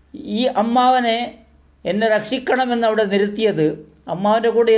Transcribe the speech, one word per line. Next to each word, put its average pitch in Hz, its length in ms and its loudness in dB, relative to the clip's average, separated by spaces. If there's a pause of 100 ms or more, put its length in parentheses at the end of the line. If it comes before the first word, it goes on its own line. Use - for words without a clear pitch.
(380)
ഈ - 20 -2 (220)
അമ്മാവനെ 240 580 2 (720)
എന്നെ 208 240 0
രക്ഷിക്കണമെന്ന് 247 760 -2
അവിടെ 220 240 0
നിർത്തിയത്, 202 560 0 (460)
അമ്മാവൻ്റെ 208 420 0
കൂടെ 226 220 4